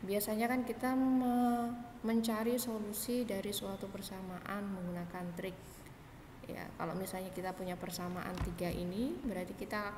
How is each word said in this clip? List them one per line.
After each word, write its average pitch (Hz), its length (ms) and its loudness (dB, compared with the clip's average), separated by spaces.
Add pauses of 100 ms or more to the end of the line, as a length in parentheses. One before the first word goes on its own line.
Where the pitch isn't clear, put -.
Biasanya 214 480 4
kan 254 160 2
kita 247 320 2
me-, 247 720 6 (320)
mencari 226 560 4
solusi 226 640 0
dari 202 320 0
suatu 196 320 -4
persamaan 196 800 -4
menggunakan 175 720 -2
trik. 190 160 -2 (880)
Ya, - 320 -6
kalau 165 160 -2
misalnya 185 400 -4
kita 185 240 -4
punya 180 240 -4
persamaan 180 640 -4
tiga 175 240 -2
ini, 180 560 0
berarti 185 320 -2
kita 208 420 -4